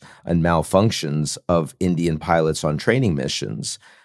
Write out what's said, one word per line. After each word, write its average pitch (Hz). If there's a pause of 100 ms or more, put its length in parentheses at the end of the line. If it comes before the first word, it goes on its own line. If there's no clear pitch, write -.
(260)
and 85
malfunctions 80 (100)
of 85
Indian 85
pilots 80
on 76
training 117
missions. - (260)